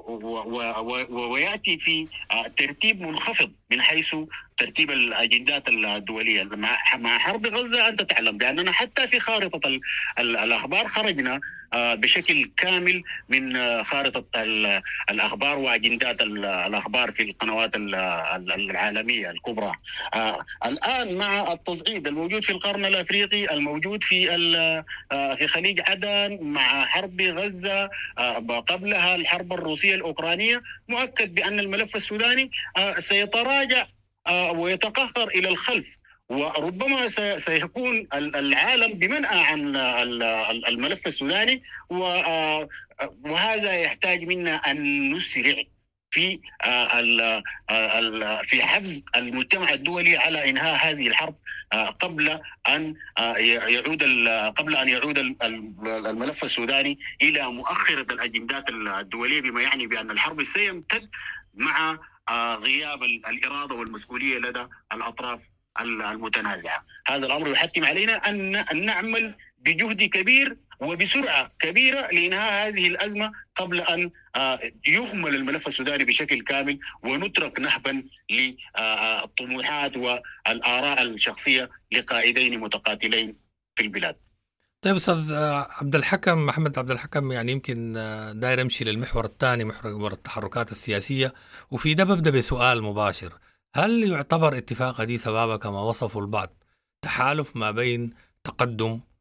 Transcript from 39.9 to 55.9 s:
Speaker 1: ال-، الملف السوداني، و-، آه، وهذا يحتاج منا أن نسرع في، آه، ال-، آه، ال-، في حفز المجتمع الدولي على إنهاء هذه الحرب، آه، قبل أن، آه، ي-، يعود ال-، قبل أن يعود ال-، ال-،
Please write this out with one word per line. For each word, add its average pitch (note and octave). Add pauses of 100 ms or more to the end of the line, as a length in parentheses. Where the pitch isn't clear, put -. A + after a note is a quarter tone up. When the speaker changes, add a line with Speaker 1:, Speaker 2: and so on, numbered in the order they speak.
Speaker 1:
ال-، A2+
الملف C3
السوداني، G3+ (280)
و-، F3+
آه، D#3+ (560)
وهذا G#3
يحتاج F3
منا E3+
أن C#3+
نسرع C#3+ (560)
في، F#3 (240)
آه، A#2+
ال-، A2+ (280)
آه، A2
ال-، A2
في B2
حفز F3 (140)
المجتمع B2+
الدولي E3+
على D#3
إنهاء C#3+
هذه C#3
الحرب، - (380)
آه، A2
قبل D#3 (280)
أن، D#3 (240)
آه، A#2
ي-، A#2
يعود D#3
ال-، A#2
قبل D3+
أن C3
يعود C#3
ال-، C3
ال-، A2